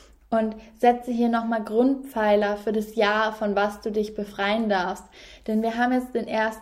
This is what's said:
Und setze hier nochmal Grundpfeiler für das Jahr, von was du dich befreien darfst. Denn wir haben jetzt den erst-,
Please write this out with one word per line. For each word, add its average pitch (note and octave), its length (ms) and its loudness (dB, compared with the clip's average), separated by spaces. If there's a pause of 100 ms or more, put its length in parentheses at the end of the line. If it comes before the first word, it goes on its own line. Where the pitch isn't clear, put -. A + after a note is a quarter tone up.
(300)
Und A3 260 0 (240)
setze A#3+ 320 2
hier A#3 180 2
nochmal A3+ 340 -2
Grundpfeiler G#3+ 920 2
für G#3 140 -4
das G#3+ 240 -2
Jahr, G#3+ 380 2
von G#3 220 -2
was G#3 260 0
du A3 100 -4
dich G#3+ 240 -2
befreien G#3 540 -2
darfst. F#3+ 340 -2 (420)
Denn A3 160 0
wir A3+ 160 -2
haben B3 140 2
jetzt B3+ 240 -2
den A3+ 100 -2
erst-, A3 360 -2